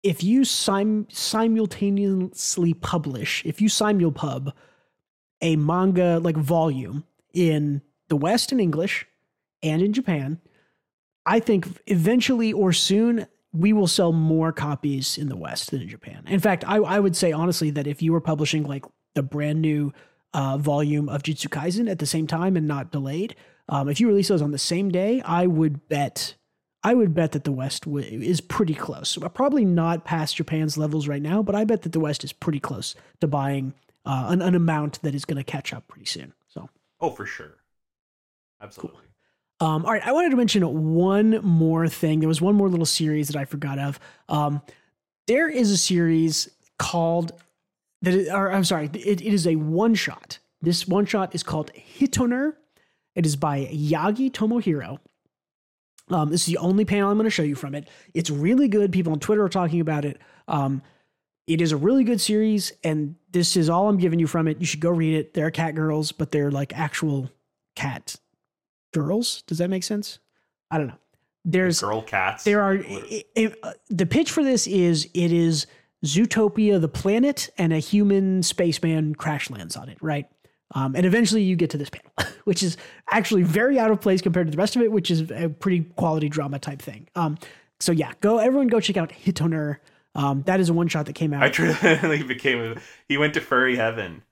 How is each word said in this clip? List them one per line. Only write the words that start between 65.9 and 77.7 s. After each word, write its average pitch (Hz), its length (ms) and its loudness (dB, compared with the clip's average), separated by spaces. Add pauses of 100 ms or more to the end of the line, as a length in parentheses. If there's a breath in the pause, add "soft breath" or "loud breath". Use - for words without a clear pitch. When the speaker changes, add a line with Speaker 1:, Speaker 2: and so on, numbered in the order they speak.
Speaker 1:
but - 180 -6
they're, 143 200 0
like, 139 260 -4
actual 143 540 -4 (440)
cat - 420 -8 (760)
girls. 175 480 -2
Does 165 160 -6
that 175 100 0
make 185 160 -4
sense? - 340 -6 (520)
I 160 80 -2
don't 147 80 -2
know. 117 120 -12 (460)
There's 180 360 0
Speaker 2:
Girl 107 220 -2
cats. 98 420 -4
Speaker 1:
there 208 180 4
are, 196 120 2
Speaker 2:
Or 202 100 -2
Speaker 1:
i-, 202 400 -10 (120)
i-, 220 260 0
uh, - 100 -12 (160)
the 185 180 0
pitch 285 240 0
for 320 120 0
this 262 240 2
is 175 480 2
it 170 180 2
is 165 340 2 (380 soft breath)
Zootopia, 208 760 2
the 160 80 0
planet, 240 680 0
and 165 140 2